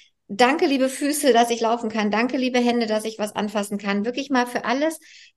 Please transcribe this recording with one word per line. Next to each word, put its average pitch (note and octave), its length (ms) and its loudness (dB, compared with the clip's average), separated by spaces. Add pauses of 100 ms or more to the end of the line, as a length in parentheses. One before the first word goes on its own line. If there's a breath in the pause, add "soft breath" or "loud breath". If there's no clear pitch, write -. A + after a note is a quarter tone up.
(280 loud breath)
„Danke, B3+ 380 2
liebe C4 240 2
Füße, C#4+ 420 0
dass A#3 180 6
ich A#3 120 -2
laufen A3+ 260 0
kann. G#3 220 -2
Danke, A#3 260 0
liebe B3+ 220 0
Hände, A#3+ 280 2
dass G#3+ 200 -2
ich A3 120 -8
was G#3 160 -6
anfassen G#3 440 -4
kann.“ G3+ 260 -2
Wirklich C4+ 240 -6
mal B3 180 2
für B3 200 -6
alles D4 340 -2 (360 loud breath)